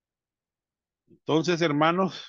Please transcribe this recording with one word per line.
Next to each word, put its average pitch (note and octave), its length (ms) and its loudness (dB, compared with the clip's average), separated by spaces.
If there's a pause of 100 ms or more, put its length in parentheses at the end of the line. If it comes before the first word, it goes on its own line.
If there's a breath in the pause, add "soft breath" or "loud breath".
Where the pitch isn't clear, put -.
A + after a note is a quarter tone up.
(1080)
Entonces, E3 560 -2
hermanos, D#3+ 680 0